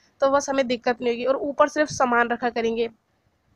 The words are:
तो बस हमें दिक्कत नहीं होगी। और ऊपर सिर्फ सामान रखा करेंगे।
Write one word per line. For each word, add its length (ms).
तो 80
बस 200
हमें 180
दिक्कत 340
नहीं 120
होगी। 120
और 120
ऊपर 320
सिर्फ 220
सामान 380
रखा 220
करेंगे। 380